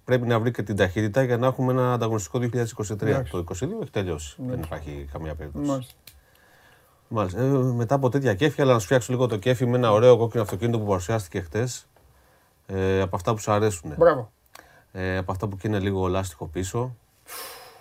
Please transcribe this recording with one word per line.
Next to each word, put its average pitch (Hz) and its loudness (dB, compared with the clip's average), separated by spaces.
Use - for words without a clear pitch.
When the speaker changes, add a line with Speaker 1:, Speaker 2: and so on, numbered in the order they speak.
Speaker 1:
πρέπει 123 2
να 117 4
βρει 120 0
και 113 -4
την 104 -4
ταχύτητα 104 2
για 120 0
να 127 2
έχουμε 127 0
ένα 127 2
ανταγωνιστικό 113 -2
δύο 120 -2
χιλιάδες 117 -2
είκοσι 107 -6
τρία. 107 0
Speaker 2:
Εντάξει. - -4
Speaker 1:
Το 90 -6
είκοσι 92 -6
δύο 214 -6
έχει 143 -10
τελειώσει. 85 -4
Speaker 2:
Ναι. 127 -6
Speaker 1:
Δεν 101 -6
υπάρχει 73 -10
καμία 76 -8
περίπτωση. 76 -6
Speaker 2:
Μάλιστα. 135 -4
Speaker 1:
Μάλιστα. 101 -2
Ε, 131 2
μετά 127 2
από 135 2
τέτοια 131 2
κέφια, 139 0
να 123 6
σου 101 -4
φτιάξω - 2
λίγο 123 2
το 110 -2
κέφι 127 2
με 120 2
ένα 117 2
ωραίο 117 8
κόκκινο 113 0
αυτοκίνητο 110 -2
που 104 -4
παρουσιάστηκε 95 -2
χτες. 113 -4
Ε, 95 2
από 92 -2
αυτά 104 -2
που 107 -6
σου - -2
αρέσουνε. 104 0
Speaker 2:
Μπράβο. 156 4
Speaker 1:
Ε, 92 -2
από 95 -4
αυτά 95 -4
που 98 -8
καίνε 104 -2
λίγο 95 0
λάστιχο 92 -4
πίσω. 117 -6